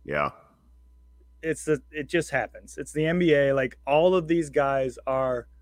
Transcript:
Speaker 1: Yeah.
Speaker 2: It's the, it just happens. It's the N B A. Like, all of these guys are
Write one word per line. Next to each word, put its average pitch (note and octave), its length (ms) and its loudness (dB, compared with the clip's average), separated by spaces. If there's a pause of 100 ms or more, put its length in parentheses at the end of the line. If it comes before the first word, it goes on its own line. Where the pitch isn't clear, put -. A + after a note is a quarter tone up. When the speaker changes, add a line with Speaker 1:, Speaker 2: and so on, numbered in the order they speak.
Speaker 1:
Yeah. D2 260 -2 (1120)
Speaker 2:
It's D#3+ 220 -6
the, D3+ 160 0 (100)
it D3+ 160 -8
just E3+ 240 -2
happens. - 460 -6
It's D3 140 -12
the D#3 140 -2
N E3+ 140 0
B E3+ 140 4
A. C#3 200 4
Like, C3 320 -2
all E3 300 4
of E3+ 120 0
these E3 220 0
guys C3+ 560 0
are C3 420 -2 (140)